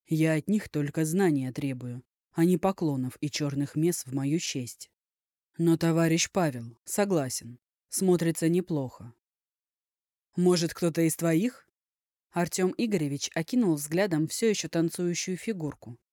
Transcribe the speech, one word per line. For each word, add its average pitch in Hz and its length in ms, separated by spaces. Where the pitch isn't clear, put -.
Я 160 280
от 156 140
них 202 200
только 147 360
знания 156 480
требую, 127 500
а 165 120
не 180 140
поклонов 147 640
и 147 100
черных 139 460
мес 165 300
в 127 80
мою 139 240
честь. - 520
Но 165 180
товарищ 165 540
Павел, 123 540
согласен, 147 720
смотрится 165 600
неплохо». 151 680
«Может, 175 380
кто-то 170 280
из 160 140
твоих?» 170 500
Артем 180 460
Игоревич 156 580
окинул 185 400
взглядом 156 540
все - 200
еще 202 200
танцующую 175 680
фигурку, 156 600